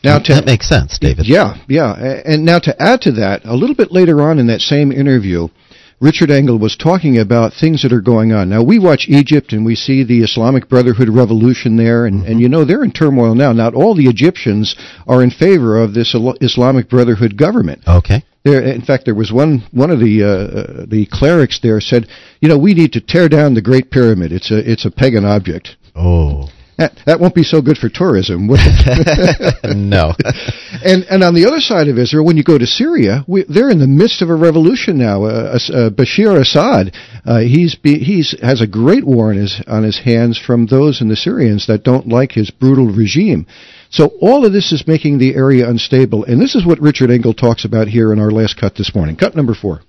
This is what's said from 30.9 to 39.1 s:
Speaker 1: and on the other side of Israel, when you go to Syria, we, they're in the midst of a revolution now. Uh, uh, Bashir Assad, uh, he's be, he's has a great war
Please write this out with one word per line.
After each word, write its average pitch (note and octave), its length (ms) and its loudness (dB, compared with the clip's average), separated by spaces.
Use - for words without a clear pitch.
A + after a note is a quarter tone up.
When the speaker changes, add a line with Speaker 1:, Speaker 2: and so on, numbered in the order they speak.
Speaker 1:
and F#3+ 140 2
on F3 100 2
the E3+ 120 4
other C#4+ 160 0
side E3 260 0
of B2+ 100 0
Israel, D3 280 0
when E3+ 100 4
you D3 80 2
go D#3 140 4
to A#2+ 100 0
Syria, A3+ 600 -2
we, F#3+ 180 0
they're A3 220 0
in F#3 100 2
the C3+ 80 2
midst D3+ 340 2
of E3+ 80 -2
a E3+ 60 0
revolution E3 600 2
now. G#2 260 -2
Uh, A2+ 340 -4
uh, A#2+ 180 0
Bashir F#3 480 0
Assad, B2+ 560 0
uh, A#2+ 160 0
he's C#3+ 360 0
be, D3 240 0
he's D#3+ 420 -2
has B2 180 0
a A2 80 0
great C3+ 380 0
war A#2 240 2